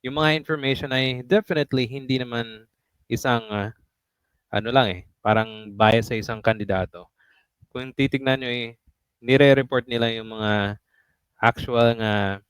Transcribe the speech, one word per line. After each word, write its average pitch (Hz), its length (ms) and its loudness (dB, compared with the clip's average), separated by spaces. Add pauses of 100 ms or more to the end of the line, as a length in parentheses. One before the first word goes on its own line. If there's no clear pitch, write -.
yung 139 160 -4
mga 156 160 4
information 139 560 -4
ay 131 320 -2
definitely 143 640 0
hindi 131 320 -4
naman 113 460 -8 (420)
isang, 117 400 0
ah, 104 220 -4 (840)
ano 107 220 -2
lang 131 160 4
eh, 90 120 -10 (200)
parang 107 480 0
bias 110 420 4
sa 113 60 -4
isang 107 260 -8
kandidato. 98 640 -2 (640)
Kung 127 220 -10
titignan 135 480 0
nyo 123 100 -6
eh, 117 240 -8 (460)
nire-report 131 680 4
nila 117 240 0
yung 110 220 -10
mga 104 480 0 (580)
actual 117 560 2
nga 104 540 -2